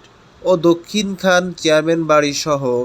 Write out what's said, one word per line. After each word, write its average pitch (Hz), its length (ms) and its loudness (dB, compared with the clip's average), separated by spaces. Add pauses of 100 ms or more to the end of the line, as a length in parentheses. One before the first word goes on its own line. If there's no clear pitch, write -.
(420)
ও 180 160 0
দক্ষিণখান 180 840 0 (140)
চেয়ারম্যান 156 460 0
বাড়ি 147 300 2
সহ 143 280 -4 (240)